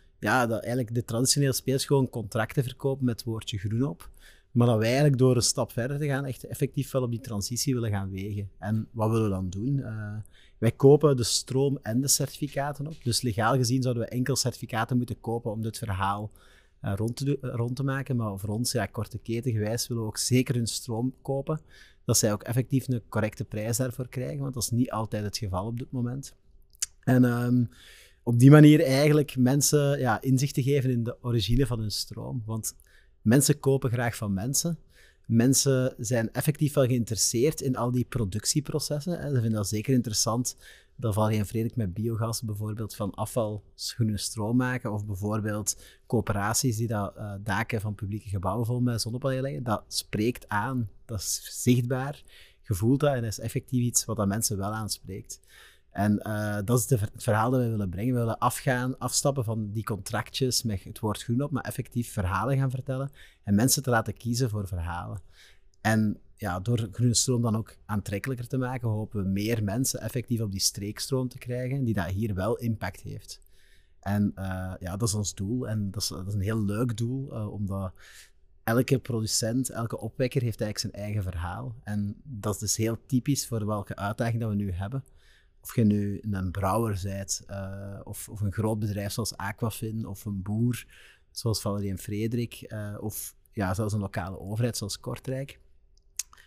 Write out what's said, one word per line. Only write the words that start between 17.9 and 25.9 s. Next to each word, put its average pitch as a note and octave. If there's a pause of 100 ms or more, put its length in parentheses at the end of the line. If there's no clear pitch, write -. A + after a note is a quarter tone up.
Maar G#2+
voor G2
ons, A2
ja, G#2+
korte -
keten A#2
gewijs, G#2+
willen A#2
we G#2+
ook -
zeker B2
hun A#2
stroom A#2+
kopen. C#3+ (440)
Dat A#2+
zij G#2+
ook G#2
effectief B2
een B2
correcte G#2+
prijs -
daarvoor B2+
krijgen, C#3
want C#3
dat A#2+
is -
niet A#2
altijd G#2+
het G2+
geval F#2+
op A#2
dit C3